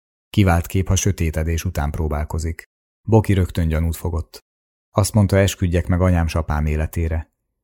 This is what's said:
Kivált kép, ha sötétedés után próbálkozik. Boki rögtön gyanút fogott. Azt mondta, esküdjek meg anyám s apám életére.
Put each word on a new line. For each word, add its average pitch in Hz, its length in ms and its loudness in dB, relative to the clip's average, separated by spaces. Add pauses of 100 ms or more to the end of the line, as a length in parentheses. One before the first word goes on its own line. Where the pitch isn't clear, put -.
(300)
Kivált 87 360 2
kép, 95 220 -2
ha 98 80 2
sötétedés 82 680 -2
után 73 260 -2
próbálkozik. 78 720 -4 (440)
Boki 104 260 4
rögtön 90 340 0
gyanút 80 280 0
fogott. 82 440 -8 (540)
Azt 101 200 0
mondta, 101 240 4
esküdjek 90 500 0
meg 87 140 2
anyám 87 260 2
s - 80 -4
apám 78 300 -2
életére. 80 680 -2 (300)